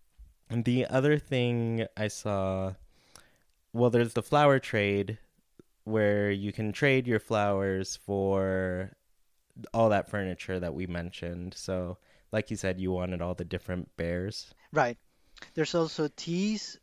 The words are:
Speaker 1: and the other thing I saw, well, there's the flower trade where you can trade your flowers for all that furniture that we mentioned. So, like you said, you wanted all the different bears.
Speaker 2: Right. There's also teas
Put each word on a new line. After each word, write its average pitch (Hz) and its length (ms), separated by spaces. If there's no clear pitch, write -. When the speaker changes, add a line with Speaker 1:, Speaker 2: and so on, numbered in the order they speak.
Speaker 1:
and 113 140
the 123 220
other 147 320
thing 120 680
I 107 120
saw, 95 640
well, 120 180
there's 120 240
the 113 80
flower 147 360
trade 101 600
where 104 460
you 101 220
can 107 200
trade 131 340
your 113 140
flowers 98 760
for 95 960
all 113 160
that 101 200
furniture 92 500
that 85 140
we 87 120
mentioned. 87 680
So, 90 440
like 107 180
you 110 60
said, 92 240
you 92 120
wanted 90 300
all 90 120
the 90 100
different 90 520
bears. 87 580
Speaker 2:
Right. 127 260
There's 160 200
also 160 400
teas 202 680